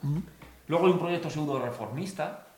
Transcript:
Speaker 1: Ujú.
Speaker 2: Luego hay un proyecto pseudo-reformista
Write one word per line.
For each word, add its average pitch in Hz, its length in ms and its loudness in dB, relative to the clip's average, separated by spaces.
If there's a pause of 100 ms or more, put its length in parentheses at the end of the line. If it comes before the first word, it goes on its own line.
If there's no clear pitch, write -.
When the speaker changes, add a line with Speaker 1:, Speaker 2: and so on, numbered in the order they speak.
Speaker 1:
Ujú. 151 200 -2 (440)
Speaker 2:
Luego 170 200 4
hay 180 60 10
un 175 60 2
proyecto 170 320 -2
pseudo-reformista 143 1160 -4 (120)